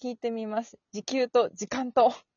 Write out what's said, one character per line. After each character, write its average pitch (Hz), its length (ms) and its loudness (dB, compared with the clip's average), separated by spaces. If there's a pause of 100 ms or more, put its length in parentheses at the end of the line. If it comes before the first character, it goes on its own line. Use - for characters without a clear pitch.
聞 247 100 -6
い 233 60 -10
て 240 140 -6
み 226 160 -6
ま 214 160 -4
す。 - 160 -20 (140)
時 208 100 -10
給 254 240 -2
と 240 220 2
時 - 180 -12
間 254 240 -6
と。」 240 200 6 (260)